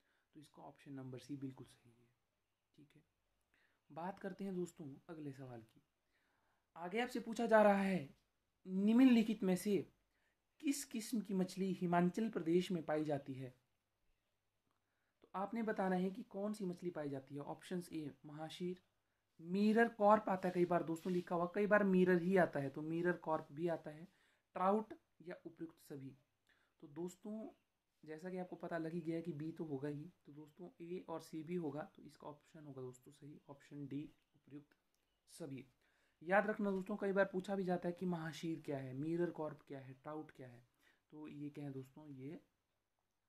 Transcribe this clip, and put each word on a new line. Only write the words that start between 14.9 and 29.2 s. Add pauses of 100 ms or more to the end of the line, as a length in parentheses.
तो
आपने
बताना
है
कि
कौन
सी
मछली
पाई
जाती
है।
ऑप्शंस
ए (160)
महाशीर, (580)
मिरर
कॉर्प
आता
है
कई
बार
दोस्तों
लिखा
हुआ,
कई
बार
मिरर
ही
आता
है,
तो
मिरर
कॉर्प
भी
आता
है, (480)
ट्राउट (280)
या (100)
उपयुक्त
सभी। (640)
तो
दोस्तों (560)
जैसा
कि
आपको
पता
लग
ही
गया
है